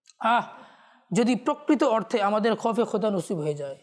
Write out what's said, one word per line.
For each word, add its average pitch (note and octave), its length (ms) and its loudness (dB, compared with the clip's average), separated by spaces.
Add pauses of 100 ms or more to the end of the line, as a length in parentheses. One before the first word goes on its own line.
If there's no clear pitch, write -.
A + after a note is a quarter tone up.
(200)
আহ, A3+ 280 2 (640)
যদি A#3 220 2
প্রকৃত D4 480 0
অর্থে A3 380 2
আমাদের G#3 340 2
খৌফে A3+ 280 -2
খোদা G#3+ 260 -2
নসিব F#3+ 280 -4
হয়ে D3+ 160 -4
যায়। C#3+ 300 -10